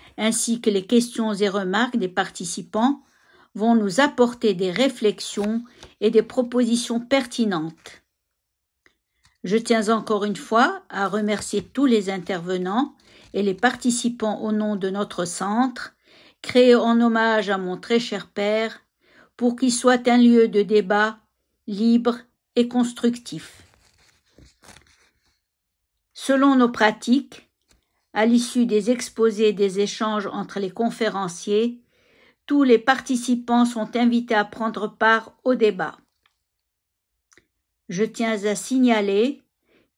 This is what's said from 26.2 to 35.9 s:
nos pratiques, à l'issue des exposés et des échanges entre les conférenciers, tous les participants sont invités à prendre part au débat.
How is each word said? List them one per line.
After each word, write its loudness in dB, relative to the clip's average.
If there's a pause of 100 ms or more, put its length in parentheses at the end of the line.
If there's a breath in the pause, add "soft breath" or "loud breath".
nos 4
pratiques, -2 (640)
à 0
l'issue 2
des 0
exposés 0
et 2
des 0
échanges -4
entre -8
les -6
conférenciers, -2 (640 soft breath)
tous 2
les 6
participants 0
sont -4
invités 0
à 2
prendre -6
part 0
au 2
débat. -2 (1900)